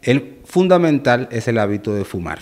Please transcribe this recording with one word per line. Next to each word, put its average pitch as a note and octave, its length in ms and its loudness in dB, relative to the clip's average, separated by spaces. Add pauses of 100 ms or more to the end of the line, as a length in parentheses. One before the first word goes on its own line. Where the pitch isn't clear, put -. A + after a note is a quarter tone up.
El C3+ 420 -2
fundamental D#3 840 2
es A2+ 160 -6
el A#2 120 0
hábito G#2 360 -2
de G2+ 100 -2
fumar. E2+ 380 -8